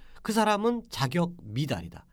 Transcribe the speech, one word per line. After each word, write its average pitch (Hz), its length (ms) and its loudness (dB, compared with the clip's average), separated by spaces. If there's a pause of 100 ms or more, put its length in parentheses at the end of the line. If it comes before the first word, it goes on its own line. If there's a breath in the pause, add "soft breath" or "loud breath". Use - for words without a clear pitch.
(220 soft breath)
그 220 120 -2
사람은 214 560 2
자격 175 520 0
미달이다. 104 720 -4